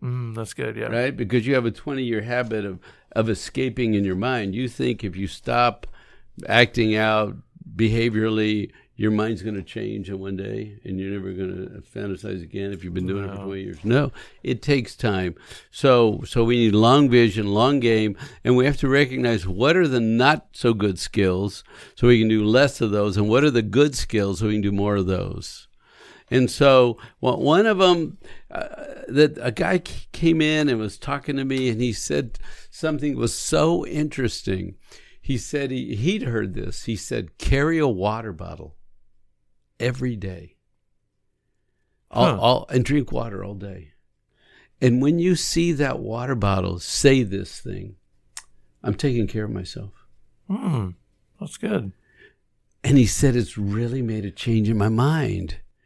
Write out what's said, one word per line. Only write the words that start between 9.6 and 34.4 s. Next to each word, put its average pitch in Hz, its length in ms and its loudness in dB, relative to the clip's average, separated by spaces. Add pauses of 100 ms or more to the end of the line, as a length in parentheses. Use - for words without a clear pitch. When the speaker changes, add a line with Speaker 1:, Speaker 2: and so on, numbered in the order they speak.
Speaker 2:
change 104 480 -10
in 98 100 -8
one 98 160 -8
day, 107 480 -10
and 95 160 -8
you're 95 120 -6
never 95 200 -8
gonna 92 480 -10
fantasize 98 640 -10
again 98 300 -8
if 92 120 -12
you've 87 100 -8
been 90 140 -4
doing 98 160 -4
it 95 40 -8
for 98 100 -12
Speaker 1:
No. 98 60 -12
Speaker 2:
twenty 98 180 -8
years. 98 220 -12
No, 131 280 0 (320)
it 127 180 -4
takes 143 320 0
time. 92 400 -2 (380)
So, 120 520 4
so 117 200 2
we 120 120 4
need 113 180 4
long 127 340 6
vision, 113 400 4
long 123 320 2
game, 110 360 2 (280)
and 123 120 6
we 127 100 4
have 143 120 0
to 139 100 0
recognize 123 600 2
what 120 280 2
are 175 120 4
the 127 120 2
not 120 520 2
so 117 220 0
good 104 260 -2
skills, 98 640 -2 (320)
so 120 120 2
we 120 120 8
can 110 80 4
do 110 160 2
less 127 360 4
of 113 120 0
those, 104 240 0
and 104 120 2
what 123 140 4
are 151 80 4
the 117 120 2
good 127 340 2
skills, 98 440 0
so 113 60 0
we 107 80 0
can 107 80 0
do 101 80 0
more 101 260 0
of 95 100 0
those. 92 580 -6 (680)
And 127 200 2
so, 127 480 6 (240)
well, 123 180 0
one 156 240 4
of 208 160 2
'em, 175 380 2 (320)
uh, - 160 -8 (420)
that 147 320 4
a 123 100 -2
guy 180 280 0
c-, - 340 -8
came 160 300 2
in 151 260 2
and 120 100 2
was 107 200 -6
talking 139 380 -6
to 135 100 -4
me, 131 240 -2
and 113 100 -2
he 123 140 -2
said 143 440 -4 (320)
something 147 460 -4
was 117 160 -2
so 160 540 0
interesting. 107 880 -4 (480)